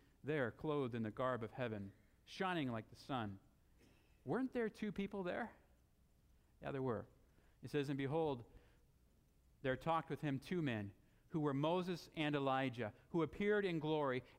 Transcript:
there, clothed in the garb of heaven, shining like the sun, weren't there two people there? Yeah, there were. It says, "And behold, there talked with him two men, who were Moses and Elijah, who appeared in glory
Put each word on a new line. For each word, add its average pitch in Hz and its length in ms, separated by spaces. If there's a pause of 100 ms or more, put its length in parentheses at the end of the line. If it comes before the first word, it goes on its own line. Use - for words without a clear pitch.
(240)
there, 135 280
clothed 139 440
in 117 80
the 110 80
garb 127 320
of 107 80
heaven, 104 400 (340)
shining 170 460
like 110 180
the - 180
sun, 110 300 (880)
weren't 233 280
there 226 160
two 208 220
people 196 320
there? 208 280 (1080)
Yeah, 143 100
there 135 100
were. 120 240 (580)
It 135 80
says, 147 180
"And 139 80
behold, 139 460 (1200)
there 131 120
talked 165 340
with 143 120
him 135 240
two 180 160
men, 107 300 (380)
who 165 100
were 147 140
Moses 170 600
and 151 200
Elijah, 131 560 (180)
who 165 140
appeared 202 420
in 170 140
glory 147 440 (160)